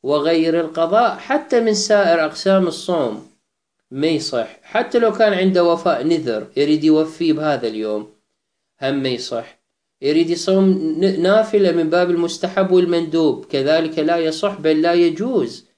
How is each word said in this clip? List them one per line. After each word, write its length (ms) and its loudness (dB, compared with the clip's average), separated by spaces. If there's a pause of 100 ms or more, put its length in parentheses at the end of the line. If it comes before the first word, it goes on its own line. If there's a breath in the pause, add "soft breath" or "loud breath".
وغير 580 0
القضاء 560 0
حتى 440 -2
من 140 0
سائر 500 2
أقسام 420 0
الصوم 600 -4 (640)
ما 160 -4
يصح، 400 -2 (160)
حتى 360 -2
لو 140 2
كان 220 2
عنده 300 2
وفاء 420 0
نذر 400 -2 (100)
يريد 280 2
يوفيه 480 2
بهذا 360 -2
اليوم 420 -6 (720)
هم 200 -2
ما 60 -2
يصح، 500 -8 (440)
يريد 280 2
يصوم 340 2 (340)
ن-، 240 0
نافلة 500 2
من 180 0
باب 200 0
المستحب 600 -2
والمندوب 760 0
كذلك 540 -2
لا 180 0
يصح 440 -2
بل 220 2
لا 100 2
يجوز 720 0 (140)